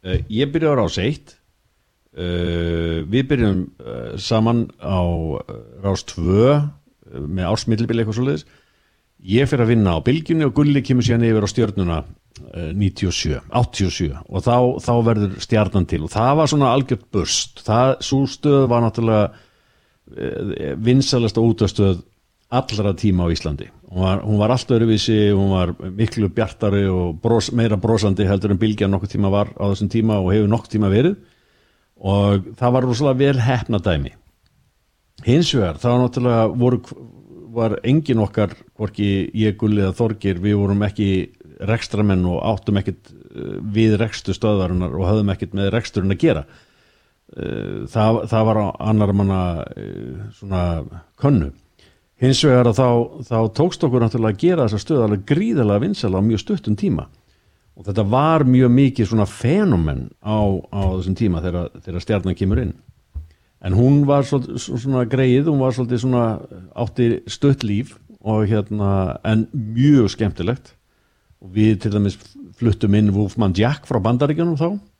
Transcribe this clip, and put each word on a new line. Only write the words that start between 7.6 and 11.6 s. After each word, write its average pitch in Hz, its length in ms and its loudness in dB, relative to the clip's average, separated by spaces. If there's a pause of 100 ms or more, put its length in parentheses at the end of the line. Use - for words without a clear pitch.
eitthvað 107 140 -4
svoleiðis. 139 280 -4 (760)
Ég 113 240 2
fer 127 140 0
að 110 60 4
vinna 110 260 4
á 78 80 -2
Bylgjunni 160 440 0
og 123 80 0
Gulli 143 280 2
kemur 127 240 0
síðan 117 200 2
yfir 110 200 2
á 101 40 -4
Stjörnuna, 101 480 0 (560)